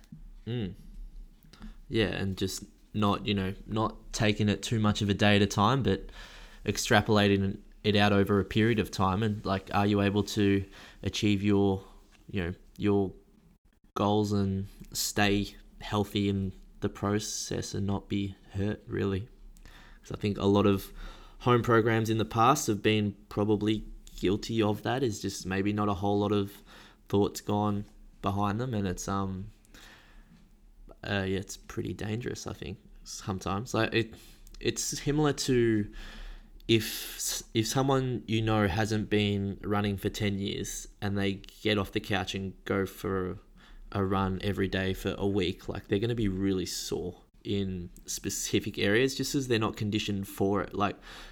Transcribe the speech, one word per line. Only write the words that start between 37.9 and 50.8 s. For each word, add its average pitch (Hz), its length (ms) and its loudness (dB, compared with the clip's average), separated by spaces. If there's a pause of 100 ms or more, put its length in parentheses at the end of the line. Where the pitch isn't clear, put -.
you 110 140 0
know 110 260 4
hasn't 107 420 0
been 101 520 0
running 104 360 0
for 104 120 -4
ten 101 280 -2
years - 500 -6 (140)
and 101 160 -2
they 98 240 0 (220)
get 104 140 2
off 95 140 0
the 107 80 -4
couch 95 340 -4
and 95 200 -6 (120)
go 98 200 0
for 92 540 -4 (520)
a 98 140 0
run 95 380 0
every 98 240 0
day 95 260 -2
for 95 240 -4
a 101 100 0
week, 98 400 0
like, 90 200 -8
they're 101 120 0
gonna 117 160 -2
be 104 140 2
really 95 380 0
sore - 480 -6 (280)
in 95 460 -4 (160)
specific - 720 -4
areas 117 380 2
just - 180 -4
as 135 140 -2
they're 117 120 2
not 110 160 0
conditioned 101 520 -2
for 98 340 0
it. - 140 -8
Like, 101 200 0 (360)